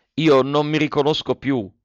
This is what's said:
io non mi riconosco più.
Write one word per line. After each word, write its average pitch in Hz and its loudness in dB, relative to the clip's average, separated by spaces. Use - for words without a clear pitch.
io 147 4
non 147 0
mi 156 -2
riconosco 151 -2
più. 123 -4